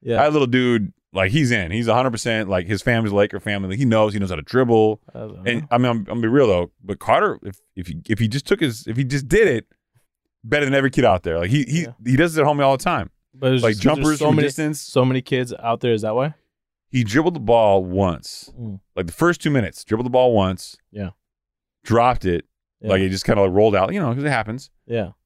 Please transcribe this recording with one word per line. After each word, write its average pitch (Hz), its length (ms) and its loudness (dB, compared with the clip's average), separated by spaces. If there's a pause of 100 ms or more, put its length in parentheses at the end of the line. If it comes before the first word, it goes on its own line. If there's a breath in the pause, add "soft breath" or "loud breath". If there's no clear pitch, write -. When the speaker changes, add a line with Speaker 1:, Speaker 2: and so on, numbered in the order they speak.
Speaker 1:
Yeah. 113 160 -2
Speaker 2:
That 147 140 4
little 147 140 2
dude 120 460 0 (200)
like, 95 180 0
he's 135 200 2
in. 98 200 -2
He's 117 180 -4
a 107 60 4
hundred 127 160 2
percent, 110 400 -4
like, 90 160 -2
his 101 160 -4
family's 113 300 0
a - 40 -4
Laker 101 240 0
family. 98 360 -6
He 135 100 -2
knows. 110 260 4
He 107 60 -6
knows 98 120 -4
how 87 60 -6
to 76 60 -10
dribble. 113 580 2 (140)
Speaker 1:
I 120 60 -14
don't 107 280 -10
Speaker 2:
And, 120 140 -2
Speaker 1:
know. 147 80 -12
Speaker 2:
I 120 80 2
mean, 123 120 2
I'm, 117 80 0
I'm 101 60 -6
gonna 117 160 -6
be 113 80 0
real, 135 180 4
though. 87 240 0 (140)
But 95 140 -8
Carter, 156 440 0
if, - 180 -14 (160)
if 92 100 -10
he, 78 100 -10 (120)
if 107 100 -2
he 110 100 0
just 123 180 -6
took 202 140 0
his, 123 260 -4
if 113 120 -6
he 139 60 0
just 135 220 -6
did 196 220 4
it, 120 180 -2 (760)
better 147 220 0
than 135 80 0
every 135 160 2
kid 135 160 0
out 95 160 2
there. 82 160 -4
Like, 87 120 -2
he, 143 140 2
he, 147 200 -4
Speaker 1:
Yeah. 117 80 -14 (120)
Speaker 2:
he 123 120 2
does 160 200 2
it 156 60 0
at 139 40 4
home 147 140 0
all 135 160 2
the 127 80 -8
time. 143 260 -2 (240)
Speaker 1:
But 131 200 0
it's 127 80 0
Speaker 2:
Like, 113 140 2
Speaker 1:
just 98 100 -8
'cause 151 100 4
there's - 0 -
Speaker 2:
jumpers 147 220 0
Speaker 1:
so 151 80 0
Speaker 2:
from 151 100 4
Speaker 1:
many, 147 120 2
Speaker 2:
distance. 151 320 -6
Speaker 1:
so - 240 0
many 127 180 0
kids 127 400 -4
out 117 180 -2
there. 120 140 0
Is 107 80 -2
that 107 120 -4
why? 139 200 -2 (560)
Speaker 2:
He 127 140 0
dribbled 151 300 0
the 151 60 -8
ball 107 440 4
once. 92 720 -4
Speaker 1:
Mm. 107 220 -12 (140)
Speaker 2:
Like, 95 120 -6
the 82 60 -12
first 170 300 0
two 160 80 0
minutes, 120 340 -2
dribbled 113 220 -2
the 123 40 -4
ball 127 240 4
once. 95 420 -2 (140)
Speaker 1:
Yeah. 98 200 -10 (720)
Speaker 2:
Dropped 117 420 2
it. 87 180 -2 (360)
Speaker 1:
Yeah. 107 100 -6
Speaker 2:
Like, 95 120 2
it 95 60 0
just 95 160 -4
kinda, 107 180 2
like, 95 100 2
rolled 104 220 4
out, 95 200 2
you 202 60 -2
know, 135 140 -2
'cause 139 100 -6
it 147 60 -2
happens. 117 400 -6 (160)
Speaker 1:
Yeah. 107 260 -6 (140)